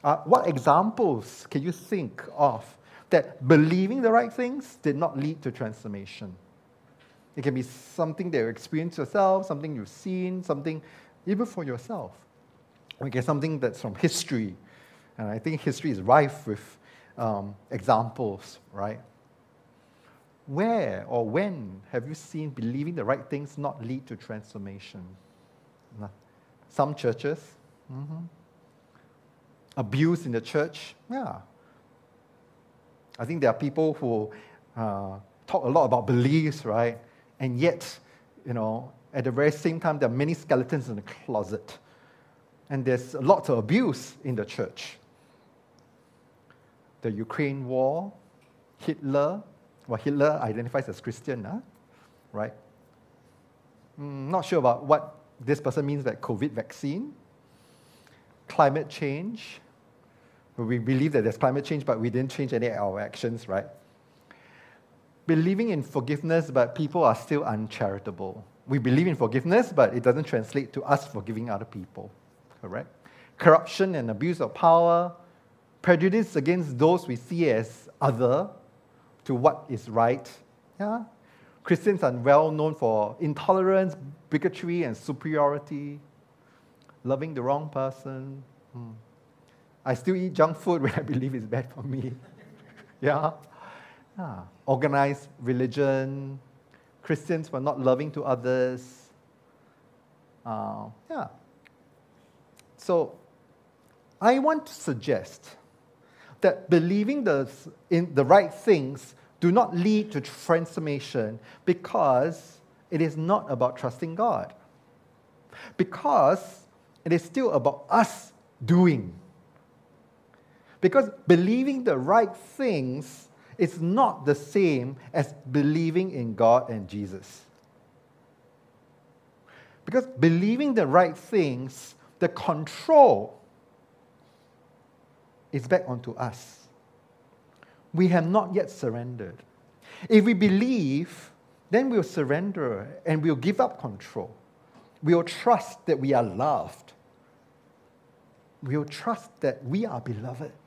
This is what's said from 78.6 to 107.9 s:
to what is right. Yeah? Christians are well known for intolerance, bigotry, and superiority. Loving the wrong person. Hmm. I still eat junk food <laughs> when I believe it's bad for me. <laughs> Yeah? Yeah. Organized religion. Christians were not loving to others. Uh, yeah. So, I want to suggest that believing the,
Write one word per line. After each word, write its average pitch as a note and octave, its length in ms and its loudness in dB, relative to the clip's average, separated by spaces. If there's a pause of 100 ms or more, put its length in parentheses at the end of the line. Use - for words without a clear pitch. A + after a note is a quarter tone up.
to C3+ 100 -2
what C3+ 340 2
is A#2 200 -8
right. A#2 420 0 (480)
Yeah? A3 260 -6 (580)
Christians F3+ 400 0
are C3 100 2
well C#3+ 380 6
known D3+ 240 -2
for A2 460 0
intolerance, F#3+ 760 2 (320)
bigotry, F3 560 -2
and A#2 120 -4
superiority. C#3+ 1040 -4 (1040)
Loving C#3 300 -2
the B2 80 -4
wrong C#3+ 260 0
person. C3+ 760 -8 (300)
Hmm. A#2+ 180 -14 (920)
I C3 100 0
still F#3 220 -2
eat F#3 160 -2
junk D#3+ 240 4
food E3+ 260 0
<laughs> - 20 -2
when C3 100 0
I D#3 80 -2
believe C3 320 -4
it's A2 120 -8
bad A#2 260 -6
for A#2 100 -16
me. C3 360 -8
<laughs> - 40 -20 (800)
Yeah? D3 280 0 (880)
Yeah. B2+ 220 -10 (260)
Organized C#3 640 0 (100)
religion. C3+ 1000 -2 (640)
Christians D#3+ 480 -4
were C3 100 -6
not C#3 200 -4
loving C3 300 2
to D3 140 -8
others. B2+ 840 -2 (1400)
Uh, G#2+ 400 -8 (240)
yeah. D4+ 200 -8 (1500)
So, - 400 -2 (1040)
I A#3+ 180 6
want D#4 280 2
to - 80 -18
suggest - 840 -4 (840)
that - 300 2
believing G#3 540 2
the, C#3 240 2 (420)